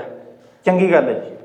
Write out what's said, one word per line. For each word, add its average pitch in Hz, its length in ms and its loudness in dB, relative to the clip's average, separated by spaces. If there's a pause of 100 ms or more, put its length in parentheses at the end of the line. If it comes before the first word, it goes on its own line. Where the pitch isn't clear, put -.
(640)
ਚੰਗੀ 180 280 2
ਗੱਲ 151 120 6
ਹੈ 123 80 -2
ਜੀ। - 320 -10